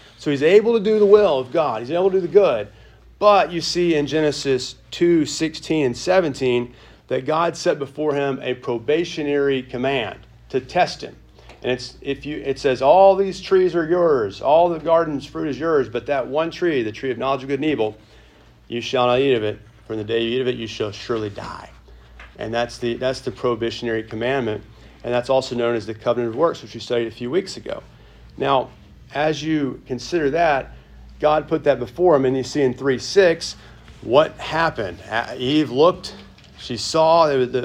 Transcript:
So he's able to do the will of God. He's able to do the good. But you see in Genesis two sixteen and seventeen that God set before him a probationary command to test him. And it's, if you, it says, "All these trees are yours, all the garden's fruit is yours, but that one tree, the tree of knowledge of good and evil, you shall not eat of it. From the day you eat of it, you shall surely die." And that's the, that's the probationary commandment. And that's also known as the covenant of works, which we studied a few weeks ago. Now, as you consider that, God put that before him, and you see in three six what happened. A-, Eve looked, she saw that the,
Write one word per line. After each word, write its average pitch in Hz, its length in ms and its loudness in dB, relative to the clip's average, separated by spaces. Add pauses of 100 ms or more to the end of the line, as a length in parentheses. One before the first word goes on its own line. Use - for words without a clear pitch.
(160)
So - 140 -6
he's 143 140 0
able 208 280 6
to 226 80 2
do 214 180 0
the 208 80 6
will 196 340 6
of 123 120 -8
God. 135 300 0
He's 123 80 -10
able 180 200 2
to 185 80 0
do - 20 2
the 170 120 -6
good. 151 360 4 (500)
But 196 340 4
you 170 80 -4
see 170 360 0
in 147 100 0
Genesis 139 720 -2 (140)
two 170 360 2
sixteen 156 580 -2
and 180 120 -2
seventeen 127 760 0 (360)
that 131 180 -4
God 165 300 -2
set 143 220 0
before 147 360 -4
him 139 260 -2
a 127 140 -4
probationary 143 1080 -2
command 127 580 -4 (280)
to 131 120 -2
test 165 420 -2
him. - 120 -14 (480)
And 123 100 -2
it's, - 280 -8
if 135 240 -8
you, 151 140 -8
it 135 200 -6
says, 131 220 0
"All 185 360 8
these 190 240 -2
trees 185 340 2
are 165 120 0
yours, 151 540 2
all 170 300 6
the 165 80 -4
garden's 156 480 0
fruit 160 220 -6
is 127 100 -6
yours, 147 320 0
but 117 160 -6
that 139 200 -2
one 156 240 -2
tree, 160 320 -2
the 107 100 -4
tree 131 180 -6
of 117 80 -6
knowledge 131 240 -2
of 135 60 -12
good 139 120 -2
and 151 40 -4
evil, 110 340 -2 (720)
you 117 120 -6
shall 123 280 0
not 123 100 2
eat 135 160 2
of 110 80 0
it. 104 160 -4 (280)
From 110 100 -8
the 107 80 -6
day 113 180 -2
you 117 140 -2
eat 131 40 -2
of 123 80 -2
it, 123 60 -2
you 117 120 -8
shall 104 260 -6
surely 110 360 -6
die." 90 420 -14 (680)
And 113 140 -8
that's 117 260 -4
the, 120 160 -2
that's 127 260 -4
the 123 100 -6
probationary 113 720 -4
commandment. 113 640 -4 (400)
And 120 100 -4
that's 123 160 -2
also 131 240 0
known 120 220 0
as 104 100 -6
the 110 80 -8
covenant 117 400 -2
of - 20 -6
works, 160 260 0
which - 120 -18
we 117 60 -12
studied 117 260 -2
a 113 60 -8
few 120 180 -10
weeks 190 260 -4
ago. - 260 -12 (540)
Now, 135 340 0 (440)
as 151 260 0
you 151 460 -2
consider 139 440 -2
that, 151 420 0 (480)
God 151 260 2
put 156 180 -2
that 135 140 4
before 170 380 2
him, 135 80 2
and 131 120 2
you 131 60 -2
see 143 200 -2
in 123 120 2
three 131 240 -2
six 170 560 2 (480)
what 139 300 4
happened. 131 640 -4 (100)
A-, 113 300 -4
Eve 135 320 0
looked, 156 460 2 (420)
she - 180 -10
saw 160 520 4
that 127 240 2
the, 127 120 0